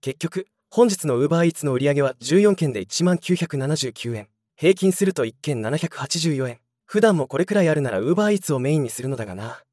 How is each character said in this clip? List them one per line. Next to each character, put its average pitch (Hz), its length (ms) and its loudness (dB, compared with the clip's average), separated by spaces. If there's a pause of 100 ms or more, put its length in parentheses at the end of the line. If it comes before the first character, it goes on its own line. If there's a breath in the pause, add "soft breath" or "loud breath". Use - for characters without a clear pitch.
結 - 200 -8
局、 185 260 -6 (240)
本 240 180 6
日 190 180 -2
の 127 160 2
Uber 165 240 2
Eats 160 200 -2
の 135 80 0
売 123 60 0
り 143 80 0
上 143 60 2
げ 139 80 2
は 135 160 0
十 143 220 2
四 208 160 6
件 147 160 0
で 107 80 -4
一 95 240 -4
万 180 140 2
九 180 160 0
百 165 240 -4
七 143 180 -2
十 131 160 -6
九 117 220 -8
円。 104 140 -12 (280)
平 175 180 4
均 185 180 2
す 202 120 0
る 190 80 0
と 147 140 -2
一 113 160 -8
件 131 180 -4
七 113 160 -2
百 - 220 -6
八 - 200 -6
十 160 160 0
四 131 140 -2
円。 120 120 -14 (260)
普 214 140 0
段 208 160 6
も 143 100 0
こ 143 120 -6
れ 180 80 2
く 202 80 -4
ら 202 80 4
い 165 60 4
あ 156 60 2
る 151 80 0
な 127 80 -2
ら 98 100 -2
Uber 180 320 0
Eats 190 220 -2
を 135 40 -2
メ 131 140 0
イ 156 60 2
ン 147 40 2
に 117 80 -4
す - 120 -10
る 131 60 -6
の 135 80 -4
だ 113 100 -8
が 92 80 -12
な。 107 280 -14 (100)